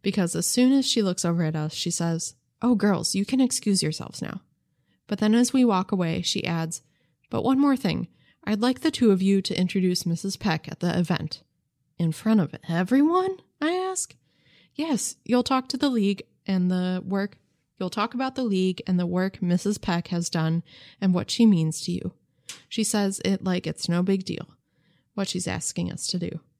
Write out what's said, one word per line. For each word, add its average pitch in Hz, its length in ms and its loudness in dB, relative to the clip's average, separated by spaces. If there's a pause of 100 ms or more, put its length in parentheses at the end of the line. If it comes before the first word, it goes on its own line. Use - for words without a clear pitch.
Because 185 340 0
as 175 100 -2
soon 254 260 4
as 269 140 4
she 226 160 0
looks 180 220 -2
over 170 180 0
at 160 140 -2
us, 151 180 -4
she - 160 -4
says, 170 440 -4 (260)
"Oh, 247 140 4
girls, 202 400 2
you 196 100 0
can 269 160 0
excuse 214 420 2
yourselves - 380 -6
now." - 220 -10 (640)
But 208 120 -4
then 214 160 4
as 240 180 4
we 262 120 6
walk 190 280 2
away, 175 280 0
she - 240 -2
adds, 165 380 -4 (480)
"But - 120 -2
one 262 160 2
more 277 180 4
thing. - 320 -2 (360)
I'd 208 160 0
like 247 200 2
the 320 100 2
two 233 200 4
of 190 120 4
you 196 200 4
to - 160 -4
introduce 180 480 0
Missus 170 300 -4
Peck 160 320 -2
at - 120 -14
the 175 160 0
event." 165 460 -2 (560)
"In 165 140 0
front 220 280 2
of 147 140 -2 (140)
everyone?" 294 680 2 (220)
I 311 120 0
ask. 370 420 -4 (600)
"Yes, 302 500 -2
you'll 247 180 2
talk 262 280 -2
to 269 60 -4
the 277 140 0
League 202 320 0 (240)
and 185 240 0
the 185 340 -2
work, 196 340 -4 (400)
you'll 185 120 -6
talk 220 240 -4
about 262 200 -4
the 262 100 -2
League 185 420 0
and 180 120 0
the 175 80 0
work 185 360 -2
Missus 180 360 0
Peck 175 300 -4
has 175 220 -4
done 165 320 0 (380)
and 190 120 2
what - 180 -2
she 233 140 4
means 160 380 4
to 175 100 -6
you. 180 200 -6 (560)
She - 140 -2
says 202 420 0
it 190 200 0
like 180 220 -2
it's - 220 -6
no 175 140 2
big 190 220 2
deal, - 240 -8 (680)
what 196 140 -4
she's 180 180 -4
asking 175 460 -4
us - 160 -10
to 180 100 -4
do. 170 220 -6 (200)